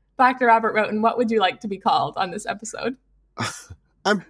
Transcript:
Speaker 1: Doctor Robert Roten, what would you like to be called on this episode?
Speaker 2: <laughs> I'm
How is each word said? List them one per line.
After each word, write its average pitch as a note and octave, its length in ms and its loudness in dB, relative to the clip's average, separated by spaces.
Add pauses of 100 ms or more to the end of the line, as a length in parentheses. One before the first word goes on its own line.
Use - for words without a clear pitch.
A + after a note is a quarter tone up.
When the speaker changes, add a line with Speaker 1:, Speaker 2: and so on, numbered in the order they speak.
(180)
Speaker 1:
Doctor B3+ 300 4
Robert A3+ 280 4
Roten, G#3+ 260 0
what A3+ 160 0
would A#3+ 120 0
you A3+ 100 2
like F#3 220 0
to A3+ 60 -8
be G3 100 -6
called D#3 400 0
on F#3 140 -4
this G#3 160 -10
episode? A3+ 500 -8 (400)
Speaker 2:
<laughs> A2+ 80 -4 (600)
I'm G3 240 0